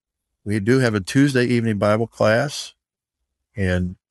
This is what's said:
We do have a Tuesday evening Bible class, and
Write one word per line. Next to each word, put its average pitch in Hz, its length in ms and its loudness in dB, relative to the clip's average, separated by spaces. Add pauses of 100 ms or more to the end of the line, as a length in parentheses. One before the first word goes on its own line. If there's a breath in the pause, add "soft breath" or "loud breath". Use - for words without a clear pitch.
(440)
We 104 160 -4
do 120 200 2
have 117 140 2
a 104 60 0
Tuesday 131 460 2
evening 113 320 0
Bible 107 300 0
class, 117 680 -2 (800)
and 90 400 -2 (160)